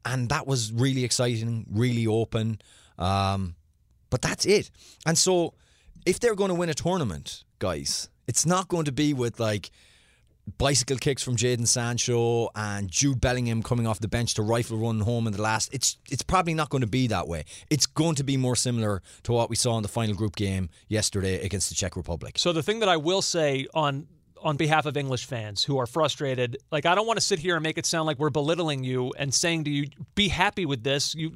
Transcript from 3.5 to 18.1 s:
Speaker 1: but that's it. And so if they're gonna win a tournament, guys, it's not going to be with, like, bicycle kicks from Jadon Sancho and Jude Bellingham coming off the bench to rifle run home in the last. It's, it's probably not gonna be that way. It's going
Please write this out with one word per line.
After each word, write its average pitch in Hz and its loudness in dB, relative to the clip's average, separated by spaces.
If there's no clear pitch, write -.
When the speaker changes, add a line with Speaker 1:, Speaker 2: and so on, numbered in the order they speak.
Speaker 1:
but 127 0
that's - -2
it. 190 2
And 160 2
so 180 2
if 185 0
they're 226 2
gonna 190 2
win 170 0
a 151 -2
tournament, 139 -2
guys, 85 -4
it's - 0
not 180 2
going 165 0
to 143 -2
be 147 2
with, 120 -2
like, 107 -2
bicycle 139 2
kicks 135 -2
from 123 -2
Jadon 117 2
Sancho 117 0
and 101 -4
Jude 139 2
Bellingham 120 0
coming 120 0
off 110 0
the 107 -2
bench 117 -2
to 110 0
rifle 113 0
run 110 0
home 117 0
in 107 -2
the 98 -6
last. 110 0
It's, - -2
it's 131 -4
probably 175 2
not 160 0
gonna 131 0
be 127 2
that 95 -2
way. 80 -6
It's 147 2
going 160 0